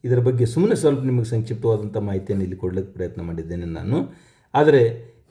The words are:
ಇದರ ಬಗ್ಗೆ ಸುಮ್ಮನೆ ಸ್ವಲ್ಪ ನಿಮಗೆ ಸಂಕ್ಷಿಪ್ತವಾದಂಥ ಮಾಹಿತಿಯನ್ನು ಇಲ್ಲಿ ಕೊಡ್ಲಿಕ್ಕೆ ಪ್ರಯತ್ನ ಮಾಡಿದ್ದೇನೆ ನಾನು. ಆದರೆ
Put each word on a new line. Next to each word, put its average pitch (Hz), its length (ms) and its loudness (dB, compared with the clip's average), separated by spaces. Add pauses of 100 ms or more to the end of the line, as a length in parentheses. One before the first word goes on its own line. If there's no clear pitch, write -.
ಇದರ 123 160 4
ಬಗ್ಗೆ 120 260 2
ಸುಮ್ಮನೆ 170 300 2
ಸ್ವಲ್ಪ 139 280 2
ನಿಮಗೆ 123 220 0
ಸಂಕ್ಷಿಪ್ತವಾದಂಥ 110 720 -2
ಮಾಹಿತಿಯನ್ನು 98 460 -2
ಇಲ್ಲಿ 92 140 -6
ಕೊಡ್ಲಿಕ್ಕೆ 92 360 -6
ಪ್ರಯತ್ನ 87 280 -8
ಮಾಡಿದ್ದೇನೆ 85 440 -8
ನಾನು. 85 320 -4 (560)
ಆದರೆ 143 300 6 (460)